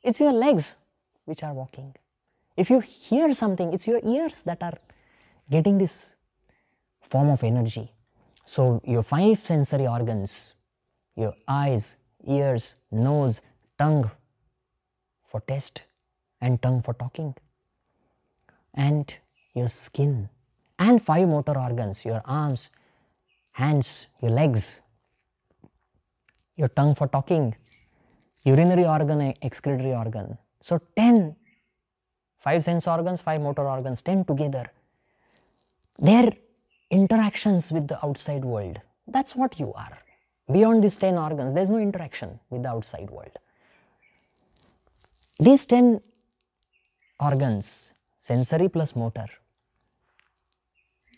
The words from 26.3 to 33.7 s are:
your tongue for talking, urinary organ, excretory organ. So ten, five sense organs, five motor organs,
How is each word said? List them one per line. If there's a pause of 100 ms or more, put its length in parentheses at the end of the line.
your
tongue
for
talking, (880)
urinary
organ,
excretory
organ. (220)
So (140)
ten, (1000)
five
sense
organs,
five
motor
organs,